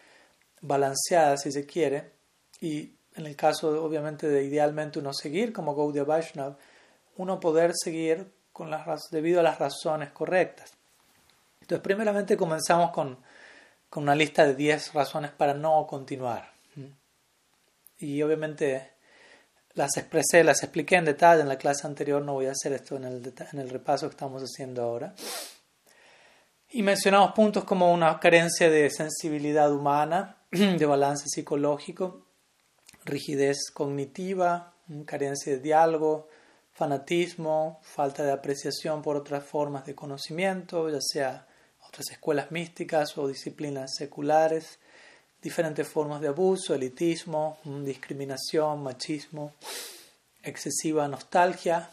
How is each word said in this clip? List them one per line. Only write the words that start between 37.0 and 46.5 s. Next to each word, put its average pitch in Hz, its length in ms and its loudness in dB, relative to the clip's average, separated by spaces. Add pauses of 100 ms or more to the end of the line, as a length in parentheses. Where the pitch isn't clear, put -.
falta 143 400 -4
de 139 80 2
apreciación 143 720 -4
por 147 140 -2
otras 143 280 -6
formas 147 420 -6
de 139 100 -12
conocimiento, 165 920 -4
ya 147 120 -2
sea 135 460 -4 (400)
otras - 240 -14
escuelas 147 400 -4
místicas 160 640 -4
o 147 100 -2
disciplinas 139 680 -8
seculares, 156 840 0 (600)
diferentes 156 460 -4
formas 147 340 -4
de 151 80 -2
abuso, 185 440 0